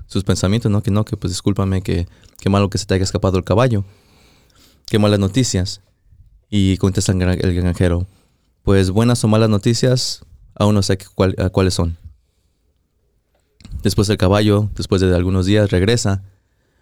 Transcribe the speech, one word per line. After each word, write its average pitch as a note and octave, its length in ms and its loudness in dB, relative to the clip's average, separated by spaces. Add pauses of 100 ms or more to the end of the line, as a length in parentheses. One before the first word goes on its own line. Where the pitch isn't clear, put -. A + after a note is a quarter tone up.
sus G2 180 -6
pensamientos, G2+ 460 0
¿no? G#2 120 0
Que - 80 -4
no, G#2 140 0
que, A2 120 -6
pues, F#2+ 160 -6
discúlpame, F#2+ 500 -2
que F2 260 -4 (320)
qué G2 100 -2
malo G2+ 180 2
que F#2+ 100 -6
se - 80 -6
te G2 80 0
haya F#2 100 0
escapado F#2+ 340 -2
el F2 60 -2
caballo. A2 400 0 (1040)
Qué A2 120 -2
malas G#2 220 2
noticias. G2+ 600 -2 (680)
Y F#2+ 280 2
contesta G2 340 0
el F#2 60 0
gran-, F2+ 220 0
el F2+ 140 0
granjero, F2 520 0 (560)
"Pues, F#2+ 280 2
buenas A#2 340 0
o A2+ 40 2
malas A2 220 2
noticias, A#2+ 760 0 (300)
aún G#2 200 2
no G2+ 80 2
sé G2 160 -2
qué - 160 -20
cuál-, F#2+ 240 0
a F#2 120 -2
cuáles F#2+ 240 0
son". E2+ 220 -2 (1900)
Después G2+ 260 0
el G#2 80 0
caballo, G#2 580 2
después G2 260 -2
de F#2 140 4
algunos F2+ 320 0
días, G#2 240 2
regresa, G2 520 0 (600)